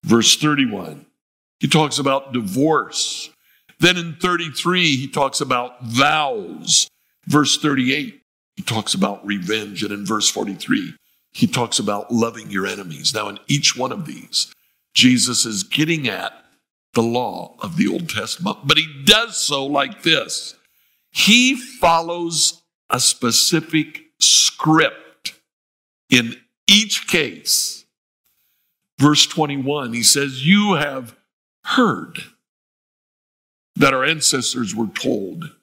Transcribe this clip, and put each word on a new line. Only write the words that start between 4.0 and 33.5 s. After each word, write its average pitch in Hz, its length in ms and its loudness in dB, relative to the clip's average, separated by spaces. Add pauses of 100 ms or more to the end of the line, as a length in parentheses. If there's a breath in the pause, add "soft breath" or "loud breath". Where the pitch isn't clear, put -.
thirty-three, 175 800 0
he 135 120 -4
talks 135 320 -2
about 127 420 -4
vows. 117 1040 0 (380)
Verse 143 320 2
thirty-eight, 135 640 -2 (320)
he - 80 -14
talks 110 320 -2
about 98 320 -2
revenge. 101 560 -4
And 101 100 -6
in 101 140 -8
verse 104 240 0
forty-three, - 640 -4 (360)
he - 160 0
talks 120 320 -2
about 104 320 -4
loving 113 400 -2
your 98 160 -2
enemies. 92 460 -6
Now, 107 160 -4
in 101 180 -12
each 143 300 0
one 127 160 -4
of 165 140 -8
these, - 460 -8 (420)
Jesus 123 500 4
is 107 180 -4
getting 151 460 -2
at 92 240 -6 (640)
the 117 80 4
law 117 580 -2
of - 160 -8
the 202 100 2
Old 170 220 -4
Testament, - 560 -6
but 151 140 2
he 151 260 -6
does 214 320 2
so 139 280 -2
like 139 380 -2
this. - 540 -2 (540)
He 247 440 6
follows 170 1080 -2 (260)
a - 100 0
specific - 1080 0 (120)
script - 1160 2 (720)
in 120 340 0 (240)
each 208 400 4
case. - 800 -2 (1120)
Verse 147 300 4
twenty-one, 143 680 -4
he 117 100 -4
says, 139 440 0
"You 208 280 4
have 139 400 -4 (500)
heard - 680 0 (1400)